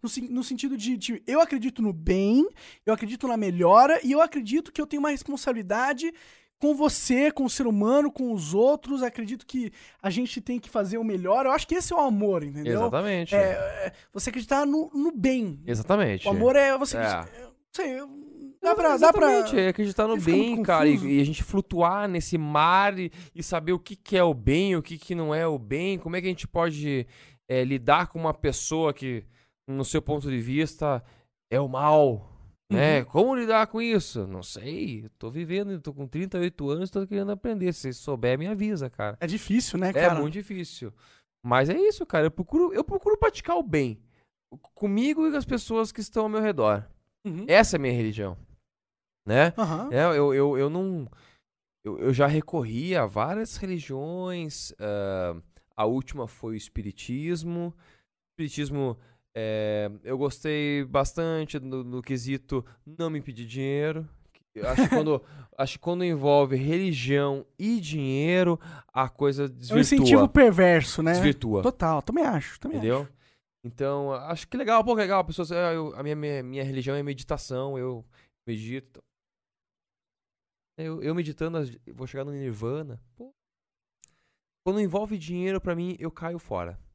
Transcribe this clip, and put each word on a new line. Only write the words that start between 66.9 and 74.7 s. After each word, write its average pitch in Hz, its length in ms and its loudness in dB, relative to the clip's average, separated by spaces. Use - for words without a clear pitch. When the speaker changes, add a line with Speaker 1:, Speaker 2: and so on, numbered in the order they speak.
Speaker 2:
e 220 240 0
dinheiro, 156 800 0
a 131 160 0
coisa 139 360 0
Speaker 1:
É - 20 -
um - 20 -6
Speaker 2:
desvirtua. 127 320 0
Speaker 1:
incentivo - 480 8
perverso, 180 720 6
né? 160 120 0
Speaker 2:
Desvirtua. 123 500 2
Speaker 1:
Total, 160 400 0
também 302 200 -2
acho, 190 360 -4
também 302 180 -8
Speaker 2:
Entendeu? 120 240 0
Speaker 1:
acho. 139 140 -14
Speaker 2:
Então, 139 460 -6
acho 147 340 -8
que - 80 -10
legal, 226 280 2